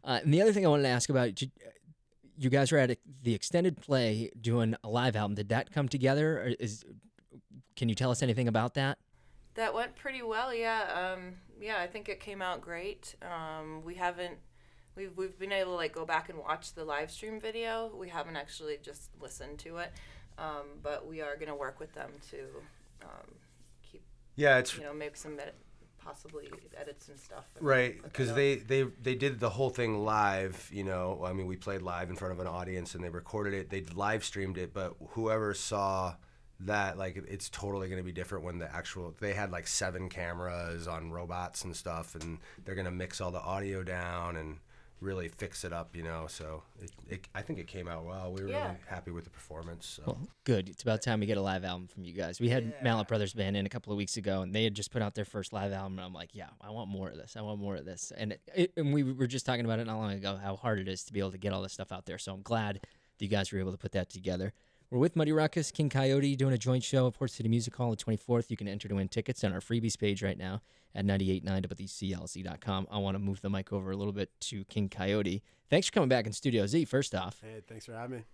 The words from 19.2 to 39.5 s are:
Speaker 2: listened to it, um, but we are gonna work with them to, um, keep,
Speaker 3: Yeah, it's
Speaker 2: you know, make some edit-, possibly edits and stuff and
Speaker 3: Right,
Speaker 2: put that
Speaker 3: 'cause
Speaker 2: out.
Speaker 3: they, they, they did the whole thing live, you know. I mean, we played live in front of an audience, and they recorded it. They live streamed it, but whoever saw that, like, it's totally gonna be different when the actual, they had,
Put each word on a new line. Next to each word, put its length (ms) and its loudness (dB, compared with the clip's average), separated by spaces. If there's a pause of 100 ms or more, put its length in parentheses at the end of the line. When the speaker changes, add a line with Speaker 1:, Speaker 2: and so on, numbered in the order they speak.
Speaker 2:
listened 400 -12
to 160 -12
it, 160 -6 (460)
um, 440 -8
but 240 -4
we 140 -8
are 160 -4
gonna 180 -6
work 240 -6
with 140 -12
them 200 -10 (180)
to, 80 -12 (680)
um, 300 -16 (480)
keep, 200 -20 (340)
Speaker 3:
Yeah, 220 8
it's 180 2
Speaker 2:
you 60 -10
know, 120 -10
make 220 -8
some 220 -10
edit-, 160 -10 (440)
possibly 520 -14 (260)
edits 320 -14
and 120 -20
stuff 240 -16 (100)
and 100 -8
Speaker 3:
Right, 320 6
Speaker 2:
put 60 -16
that 120 -14
Speaker 3:
'cause 160 2
Speaker 2:
out. 60 2
Speaker 3:
they, 200 8
they, 260 2
they 320 0
did 240 2
the 120 2
whole 200 2
thing 320 2
live, 680 2
you 100 -4
know. 420 -2
I 80 -2
mean, 140 -2
we 100 -4
played 260 -6
live 280 -4
in 60 -6
front 160 -4
of 80 -6
an 80 -2
audience, 480 -4
and 80 -6
they 60 -4
recorded 440 -2
it. 160 -4
They 120 -4 (120)
live 300 0
streamed 340 -4
it, 140 -6
but 240 -4 (140)
whoever 440 2
saw 600 0 (420)
that, 380 0
like, 200 -4
it's 340 -8
totally 380 -4
gonna 160 -4
be 80 -6
different 320 -6
when 140 -6
the 140 -6
actual, 460 -6
they 140 -2
had, 180 -2